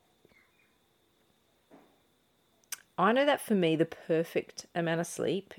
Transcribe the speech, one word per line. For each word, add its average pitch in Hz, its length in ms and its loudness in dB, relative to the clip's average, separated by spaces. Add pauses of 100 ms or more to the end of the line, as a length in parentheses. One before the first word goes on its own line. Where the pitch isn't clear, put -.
(3000)
I 190 140 4
know 269 140 2
that 285 160 2
for - 140 0
me, 165 200 4
the 156 100 2
perfect - 880 -4
amount 165 280 -2
of 170 60 -6
sleep 147 520 -6